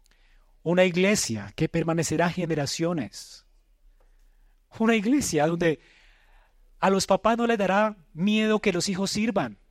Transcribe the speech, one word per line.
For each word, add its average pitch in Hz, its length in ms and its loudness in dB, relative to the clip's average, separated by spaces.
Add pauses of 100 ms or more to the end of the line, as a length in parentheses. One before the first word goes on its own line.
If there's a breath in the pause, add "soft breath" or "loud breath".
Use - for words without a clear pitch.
(640)
Una 180 220 4
iglesia 180 680 0
que 160 140 -2
permanecerá 165 600 0
generaciones. 160 1160 -4 (1300)
Una 226 160 4
iglesia 202 500 0
donde 170 320 0 (1000 soft breath)
a 185 100 2
los 196 160 0
papás 220 320 2
no 233 80 0
les 233 100 2
dará 208 400 0 (180)
miedo 214 440 0
que 202 140 0
los 175 160 -2
hijos 190 240 -4
sirvan. 196 480 -2 (100)